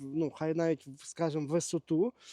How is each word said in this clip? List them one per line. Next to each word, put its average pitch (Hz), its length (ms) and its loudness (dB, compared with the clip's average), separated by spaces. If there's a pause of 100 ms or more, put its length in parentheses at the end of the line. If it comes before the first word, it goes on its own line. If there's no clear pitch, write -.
ну, 143 280 0
хай 156 240 -2
навіть, 165 320 2
в, 135 200 -18
скажімо, 156 400 -2
в - 20 -4
висоту, 165 640 2 (200)